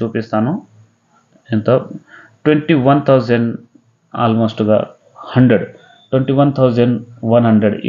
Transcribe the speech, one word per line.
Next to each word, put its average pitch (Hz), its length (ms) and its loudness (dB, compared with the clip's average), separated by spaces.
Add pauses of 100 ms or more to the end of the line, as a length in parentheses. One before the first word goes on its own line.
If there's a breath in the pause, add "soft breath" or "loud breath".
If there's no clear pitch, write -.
చూపిస్తాను. 113 500 -4 (1040)
ఎంత? 107 140 -2 (760 loud breath)
ట్వంటీ 151 300 2 (120)
వన్ 147 220 2
థౌజండ్, 117 400 2 (760)
ఆల్మోస్ట్గా 110 520 0 (560)
హండ్రెడ్, 120 320 4 (460 soft breath)
ట్వంటీ 131 280 -2
వన్ 143 200 2
థౌజండ్ 120 360 2 (380)
వన్ 120 160 4
హండ్రెడ్ 107 260 2 (140)